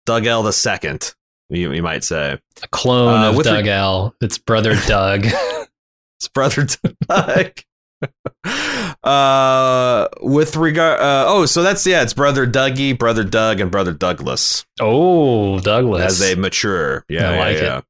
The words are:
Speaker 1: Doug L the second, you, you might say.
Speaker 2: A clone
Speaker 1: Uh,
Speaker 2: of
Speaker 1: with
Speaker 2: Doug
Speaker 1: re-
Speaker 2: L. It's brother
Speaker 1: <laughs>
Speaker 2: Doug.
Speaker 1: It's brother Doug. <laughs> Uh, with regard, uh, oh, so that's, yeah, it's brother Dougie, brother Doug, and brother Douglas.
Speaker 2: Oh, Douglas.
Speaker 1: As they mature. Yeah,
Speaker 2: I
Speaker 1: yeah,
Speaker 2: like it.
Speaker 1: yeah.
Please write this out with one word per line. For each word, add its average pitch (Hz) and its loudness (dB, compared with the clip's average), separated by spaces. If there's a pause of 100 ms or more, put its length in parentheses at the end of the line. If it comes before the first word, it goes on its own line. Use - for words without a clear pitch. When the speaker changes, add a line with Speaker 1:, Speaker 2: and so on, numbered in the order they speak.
Speaker 1:
Doug 113 0
L 113 2
the 104 0
second, 85 -4 (360)
you, 85 -4
you 85 -4
might - -4
say. 73 -4 (260)
Speaker 2:
A - -18
clone 120 2
Speaker 1:
Uh, 107 4
Speaker 2:
of 107 2
Speaker 1:
with 151 2
Speaker 2:
Doug 107 2
Speaker 1:
re- 104 0
Speaker 2:
L. 98 0
It's 110 -4
brother 110 0
Speaker 1:
<laughs> - -2
Speaker 2:
Doug. 101 2
Speaker 1:
It's - -8
brother 139 0 (420)
Doug. - 0 (400)
<laughs> - -14 (600)
Uh, 131 2 (140)
with 147 0
regard, 160 2
uh, 139 2
oh, 185 4
so 170 0
that's, 190 0
yeah, 180 2
it's 117 -4
brother 139 2
Dougie, 131 0
brother 113 0
Doug, 110 0
and 92 -2
brother 92 -2
Douglas. 73 -4 (140)
Speaker 2:
Oh, 120 2
Douglas. 104 2
Speaker 1:
As 92 0
they 95 2
mature. 87 -2
Yeah, 80 -2
Speaker 2:
I 78 -2
Speaker 1:
yeah, 78 -2
Speaker 2:
like 78 -2
it. 78 -2
Speaker 1:
yeah. 65 -4